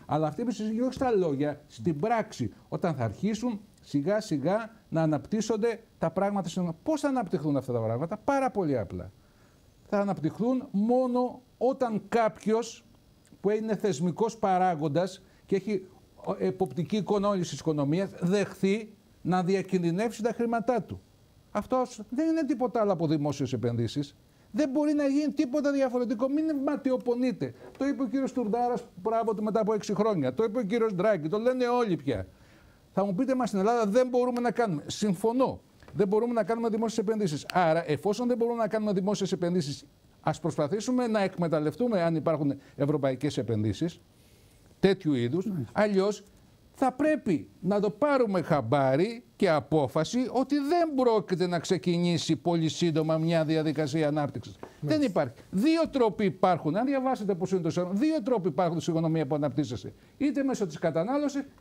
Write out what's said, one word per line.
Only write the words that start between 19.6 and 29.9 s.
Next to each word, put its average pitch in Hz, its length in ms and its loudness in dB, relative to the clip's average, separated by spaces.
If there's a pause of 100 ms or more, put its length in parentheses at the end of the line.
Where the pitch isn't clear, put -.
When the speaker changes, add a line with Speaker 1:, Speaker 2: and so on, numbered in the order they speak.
Speaker 1:
τα 233 100 0
χρήματά 233 480 0
του. - 200 -14 (500)
Αυτός 214 580 -2
δεν 302 180 0
είναι 320 180 2
τίποτα 240 360 0
άλλο 202 100 4
από 165 160 2
δημόσιες 143 460 0
επενδύσεις. 120 640 -2 (360)
Δεν 285 180 0
μπορεί 294 240 2
να 294 140 2
γίνει 285 240 0
τίποτα 294 400 0
διαφορετικό. 247 580 0
Μην 302 160 0 (200)
ματιοπονείτε. 247 880 0 (240)
Το 269 80 -2
είπε 269 180 -2
ο - 20 0
κύριος 254 280 -2
Τουρνάρας, 240 500 0 (120)
μπράβο 220 380 0
του, 214 100 -4
μετά 214 160 0
από 214 140 2
έξι 214 220 -2